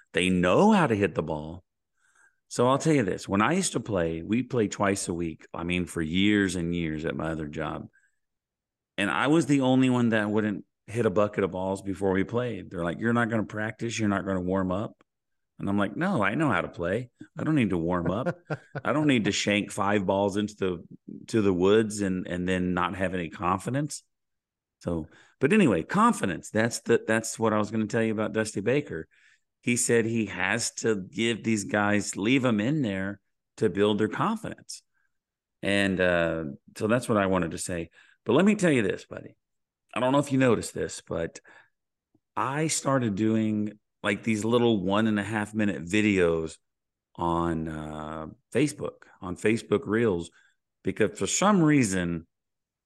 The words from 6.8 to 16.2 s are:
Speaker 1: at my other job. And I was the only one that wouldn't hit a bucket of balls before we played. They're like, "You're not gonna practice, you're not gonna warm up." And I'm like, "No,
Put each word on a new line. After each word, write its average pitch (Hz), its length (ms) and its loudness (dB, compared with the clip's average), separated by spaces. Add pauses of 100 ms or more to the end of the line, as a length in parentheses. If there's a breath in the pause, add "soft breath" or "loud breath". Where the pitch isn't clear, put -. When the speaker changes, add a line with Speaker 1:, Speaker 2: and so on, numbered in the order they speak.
Speaker 1:
at 73 100 -4
my 80 160 -6
other 78 160 -6
job. 78 420 -8 (1080)
And 98 140 0
I 101 160 0
was 156 180 4
the 139 160 4
only 131 280 6
one 123 200 4
that 107 200 2
wouldn't 107 340 0 (240)
hit 110 180 0
a 110 40 4
bucket 104 340 2
of 87 80 0
balls 95 300 -4
before 98 300 -2
we 95 120 2
played. 113 480 -6
They're 87 140 -6
like, 85 140 -4
"You're 117 140 2
not 117 160 2
gonna 110 140 0
practice, 110 560 -6
you're 107 80 0
not 98 180 0
gonna 95 160 -2
warm 92 300 -2
up." 101 240 -6 (640)
And - 80 -6
I'm 101 100 0
like, 101 200 -2
"No, 165 260 0